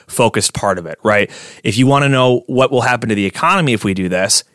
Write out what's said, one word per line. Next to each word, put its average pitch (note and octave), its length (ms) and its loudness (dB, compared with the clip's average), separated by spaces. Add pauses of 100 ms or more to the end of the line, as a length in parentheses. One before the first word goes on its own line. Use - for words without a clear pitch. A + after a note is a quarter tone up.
focused - 460 0
part G2 240 -2
of F2 80 -10
it, D#2+ 180 -12
right? G#2 260 2 (340)
If G#2 140 -2
you B2+ 100 4
wanna C#3 220 2
know B2+ 380 2
what B2+ 240 0
will B2 100 2
happen A#2 280 -2
to A2 60 0
the G2+ 100 0
economy D#3+ 480 0
if G#2+ 100 -2
we G2+ 100 0
do F#2 160 -4
this, F#2 340 0 (120)